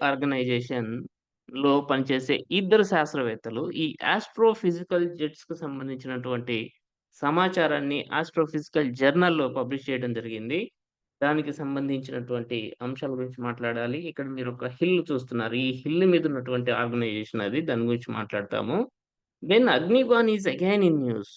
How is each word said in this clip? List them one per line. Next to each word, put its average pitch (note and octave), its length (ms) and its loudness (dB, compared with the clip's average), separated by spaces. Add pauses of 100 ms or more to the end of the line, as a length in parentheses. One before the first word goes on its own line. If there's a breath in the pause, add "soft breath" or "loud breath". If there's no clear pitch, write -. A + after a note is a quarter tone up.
ఆర్గనైజేషన్‌లో B2+ 1700 -2 (120)
పనిచేసే C3+ 500 0 (160)
ఇద్దరు G3 320 4
శాస్త్రవేత్తలు C#3 800 0 (120)
ఈ D#3+ 100 -2 (220)
astrophysical F#3 960 2 (120)
జెట్స్‌కు D#3 420 -8
సంబంధించినటువంటి B2+ 1000 -6 (640)
సమాచారాన్ని D3+ 800 2 (140)
Astrophysical D#3 800 0
జర్నల్‌లో D3+ 560 4
పబ్లిష్ C3 380 -4
చేయడం B2 260 -2
జరిగింది. A2+ 460 -6 (600)
దానికి D3 320 0
సంబంధించినటువంటి C3 1040 -4 (240)
అంశాల C3 300 -6
గురించి B2+ 300 -8
మాట్లాడాలి. A#2+ 640 -4
ఇక్కడ D3 220 -8
మీరు C3 240 -6
ఒక B2 200 -8
హిల్ F3 340 2
చూస్తున్నారు. B2 500 -2
ఈ C3 200 0
హిల్ D#3 300 0
మీద E3+ 200 6
ఉన్నటువంటి B2 460 0
ఆర్గనైజేషన్ A#2 720 -2
అది. A#2 180 0
దాని B2 240 0
గురించి A#2+ 260 -2
మాట్లాడతాము. A2 640 -2 (680)
Then G#3 220 6
Agniban A3+ 600 4
is G#3 180 0
again F#3 380 2
in E3 140 6
news. A#2 400 -2